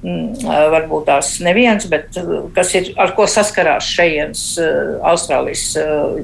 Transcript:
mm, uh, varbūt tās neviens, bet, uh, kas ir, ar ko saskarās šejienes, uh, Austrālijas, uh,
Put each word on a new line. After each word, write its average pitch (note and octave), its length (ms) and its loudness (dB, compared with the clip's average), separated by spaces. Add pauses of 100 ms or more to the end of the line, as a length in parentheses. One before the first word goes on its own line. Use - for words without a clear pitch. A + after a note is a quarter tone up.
mm, F3 400 -6
uh, D3+ 320 4
varbūt D#3 320 0
tās C#3+ 320 0
neviens, G3+ 480 2
bet, D#3 320 -4
uh, E3+ 320 -4
kas F3+ 240 0
ir, F3+ 240 -2
ar F#3 160 2
ko G#3+ 80 4
saskarās G3 640 2
šejienes, D3+ 580 0 (140)
uh, D3+ 360 0 (120)
Austrālijas, D3+ 640 0 (100)
uh, D3+ 440 -2